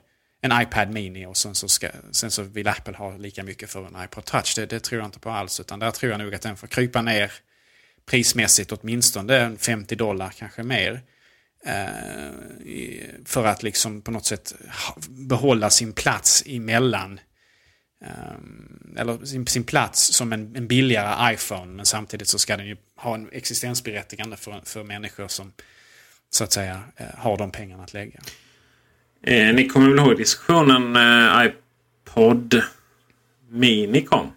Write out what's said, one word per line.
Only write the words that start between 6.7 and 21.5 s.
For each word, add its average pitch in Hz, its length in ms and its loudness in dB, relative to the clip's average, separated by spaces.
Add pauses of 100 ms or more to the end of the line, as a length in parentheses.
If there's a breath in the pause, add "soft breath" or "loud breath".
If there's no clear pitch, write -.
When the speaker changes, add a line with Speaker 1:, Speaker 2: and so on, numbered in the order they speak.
Speaker 1:
ner 107 300 0 (720)
prismässigt 117 680 2
åtminstone 113 640 0
en 117 200 0
femtio 110 380 -4
dollar, 98 420 -4
kanske 110 260 -14
mer. 117 380 -2 (640)
Eh, 62 1040 -10
i, - 420 -12 (160)
för 120 200 0
att 104 180 0
liksom 104 380 -4
på 113 100 -10
något 107 140 -6
sätt - 300 -6 (320 loud breath)
ha, - 80 -12 (140)
behålla 127 600 2
sin 110 240 2
plats - 520 0
emellan, 113 720 -2 (880)
ehm, - 920 -18
eller 117 280 -6
sin, 131 220 -6
sin 120 160 0
plats - 500 0
som 117 200 0
en, 107 220 -8
en 123 120 -8
billigare 117 680 2
iPhone, 92 320 -8